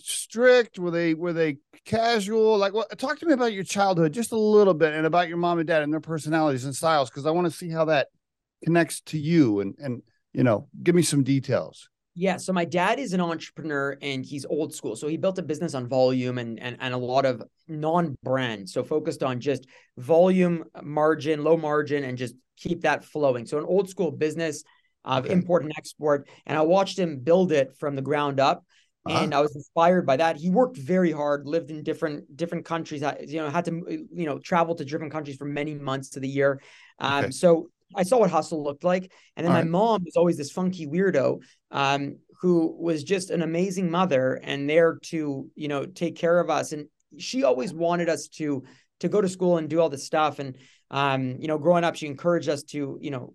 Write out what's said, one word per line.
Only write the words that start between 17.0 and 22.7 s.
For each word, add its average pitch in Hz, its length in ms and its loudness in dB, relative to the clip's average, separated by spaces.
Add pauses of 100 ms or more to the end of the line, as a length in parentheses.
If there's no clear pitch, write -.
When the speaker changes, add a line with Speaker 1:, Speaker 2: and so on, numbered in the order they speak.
Speaker 2:
of 120 180 -2 (240)
non-brand. 131 1000 -2
So 127 140 -4
focused 156 380 -4
on 127 180 -2
just 131 280 -4 (300)
volume, 170 640 4 (180)
margin, 151 600 0
low 165 140 4
margin, 147 460 -2
and 127 140 -6
just 123 160 -6 (240)
keep 170 240 -6